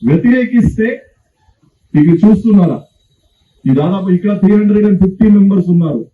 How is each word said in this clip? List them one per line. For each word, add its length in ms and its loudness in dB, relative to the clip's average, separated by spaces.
వ్యతిరేకిస్తే 960 -2
ఇక 80 2
చూస్తున్నారా, 560 0
ఈ 40 0
దాదాపు 340 -2
ఇక్కడ 300 -2
త్రీ 140 2
హండ్రెడ్ 340 0
అండ్ 160 0
ఫిఫ్టీ 260 0
మెంబర్స్ 400 2
ఉన్నారు. 440 -2